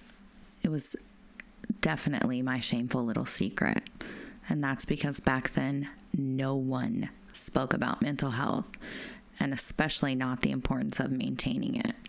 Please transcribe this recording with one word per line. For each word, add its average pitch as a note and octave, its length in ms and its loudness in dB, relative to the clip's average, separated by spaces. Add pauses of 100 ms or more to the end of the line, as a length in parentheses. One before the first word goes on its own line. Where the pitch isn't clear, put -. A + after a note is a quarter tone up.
(640)
It E3 60 2
was D3+ 260 -2 (880)
definitely B2+ 600 2
my B2+ 180 0
shameful B2 440 2
little A2+ 220 0
secret. - 580 0 (680)
And D3+ 140 2
that's C3+ 220 0
because D3 340 0
back C3 320 2
then, C#3 380 0 (280)
no C3+ 380 0
one C3 540 0 (240)
spoke - 400 2
about - 280 2
mental C#3+ 300 2
health, - 400 0 (680)
and C#3 140 2
especially C#3+ 600 2
not B2+ 260 0
the C#3 100 4
importance C3+ 480 0
of C3+ 120 0
maintaining - 640 0
it. - 200 -2 (140)